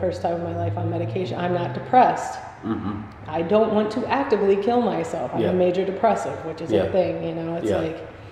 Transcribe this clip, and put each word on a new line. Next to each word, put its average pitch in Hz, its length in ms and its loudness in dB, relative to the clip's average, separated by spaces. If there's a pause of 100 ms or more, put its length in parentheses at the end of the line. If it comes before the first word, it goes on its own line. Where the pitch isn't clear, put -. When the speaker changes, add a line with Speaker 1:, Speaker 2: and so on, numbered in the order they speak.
Speaker 1:
first 180 220 -2
time 170 140 0
in 170 60 -4
my 170 140 -4
life 170 200 -2
on 170 140 -2
medication. 170 480 -4
I'm 180 160 0
not 175 200 -2
depressed. - 680 4 (240)
Speaker 2:
Mm-hmm. 104 380 -4 (260)
Speaker 1:
I 160 140 -2
don't 214 320 4
want 214 180 2
to 247 160 -2
actively 202 480 4
kill 233 240 2
myself. 165 540 -2
I'm 170 60 0
Speaker 2:
Yeah. 175 100 2
Speaker 1:
a - 40 2
major 180 300 4
depressive, 190 600 0
which 160 160 -8
is 165 120 -4
Speaker 2:
Yeah. 190 120 6
Speaker 1:
a - 80 -2
thing, 170 300 0
you 165 120 -4
know? 165 220 -4
It's 208 140 -2
Speaker 2:
Yeah. 180 80 2
Speaker 1:
like, 160 300 -6 (240)